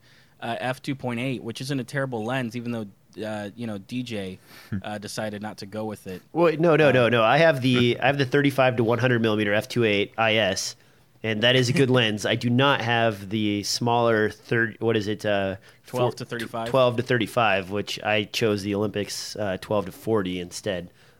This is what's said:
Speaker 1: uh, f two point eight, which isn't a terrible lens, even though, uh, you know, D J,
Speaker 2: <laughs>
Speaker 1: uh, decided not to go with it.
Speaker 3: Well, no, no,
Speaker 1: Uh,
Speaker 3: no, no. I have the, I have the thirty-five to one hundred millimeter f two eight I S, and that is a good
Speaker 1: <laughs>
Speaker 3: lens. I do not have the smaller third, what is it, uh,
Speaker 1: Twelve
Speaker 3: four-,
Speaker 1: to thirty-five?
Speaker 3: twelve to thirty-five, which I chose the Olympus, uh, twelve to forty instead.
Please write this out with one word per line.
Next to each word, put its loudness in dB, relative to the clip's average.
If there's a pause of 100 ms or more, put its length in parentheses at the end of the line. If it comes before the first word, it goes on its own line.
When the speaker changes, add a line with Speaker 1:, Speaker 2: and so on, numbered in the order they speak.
(420)
Speaker 1:
uh, -6
f -6
two -6
point -6
eight, -4
which -10
isn't -4
a -4
terrible -4
lens, -4
even -6
though, -6 (380)
uh, -6
you -8
know, -8
D -8
J, -8 (220)
Speaker 2:
<laughs> -8
Speaker 1:
uh, -8
decided -8
not -10
to -14
go -8
with -10
it. -12 (120)
Speaker 3:
Well, 4
no, 4
no, 6
Speaker 1:
Uh, 4
Speaker 3:
no, 6
no. 4
I 6
have 6
the, 2
I 2
have 2
the 2
thirty-five 2
to 2
one 2
hundred 2
millimeter 2
f 0
two 0
eight 2
I 2
S, 0 (460)
and -2
that 6
is 4
a 2
good 4
Speaker 1:
<laughs> 4
Speaker 3:
lens. 0
I 2
do -2
not 4
have 0
the 0
smaller 2
third, -2
what 0
is -2
it, -6
uh, -2 (280)
Speaker 1:
Twelve -2
Speaker 3:
four-, -12
Speaker 1:
to -12
thirty-five? -8
Speaker 3:
twelve 2
to -2
thirty-five, 0
which -6
I 0
chose -2
the -2
Olympus, -4
uh, -4
twelve -2
to -12
forty -2
instead. -8 (300)